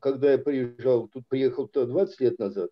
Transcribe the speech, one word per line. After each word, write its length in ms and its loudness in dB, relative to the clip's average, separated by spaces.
когда 320 2
я 60 4
приезжал, 680 0
тут 220 -16
приехал 400 -2
туда 180 -2
двадцать 340 -2
лет 200 2
назад, 320 -4